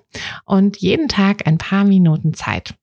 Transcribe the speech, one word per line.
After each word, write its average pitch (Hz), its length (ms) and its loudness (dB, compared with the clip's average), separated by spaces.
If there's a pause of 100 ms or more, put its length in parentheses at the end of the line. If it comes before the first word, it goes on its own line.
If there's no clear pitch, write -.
(440)
und 196 340 2
jeden 269 280 0
Tag 202 400 0
ein 156 100 2
paar 196 280 -2
Minuten 170 500 2
Zeit. - 480 -6